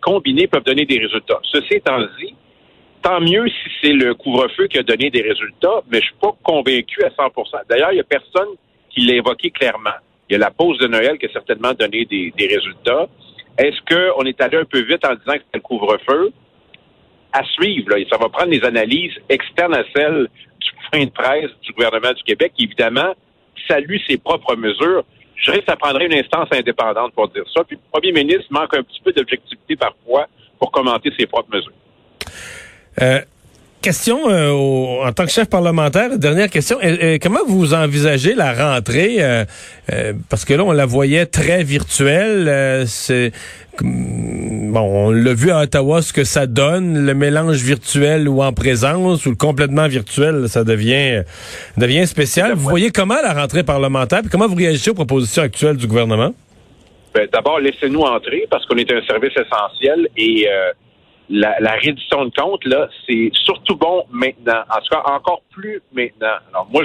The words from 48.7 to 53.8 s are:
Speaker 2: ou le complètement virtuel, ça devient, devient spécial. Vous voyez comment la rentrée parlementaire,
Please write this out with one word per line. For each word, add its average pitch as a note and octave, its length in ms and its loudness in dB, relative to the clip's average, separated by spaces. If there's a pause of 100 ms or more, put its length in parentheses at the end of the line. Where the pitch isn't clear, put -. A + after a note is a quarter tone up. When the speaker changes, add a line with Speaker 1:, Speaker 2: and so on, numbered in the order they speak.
Speaker 2:
ou C3+ 40 2
le A2+ 60 -2
complètement D3 500 2
virtuel, C3+ 600 0
ça A2+ 160 0
devient, A2+ 580 2 (540)
devient C3+ 320 2
spécial. F3 460 0
Vous C#3 140 0
voyez F3+ 220 2
comment G3 320 0
la G#3 100 0
rentrée D3 300 -2
parlementaire, C#3 600 0